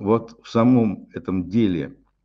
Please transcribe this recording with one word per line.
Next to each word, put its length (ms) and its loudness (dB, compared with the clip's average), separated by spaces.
вот 440 -2
в 60 -20
самом 640 2
этом 360 -6
деле, 460 -2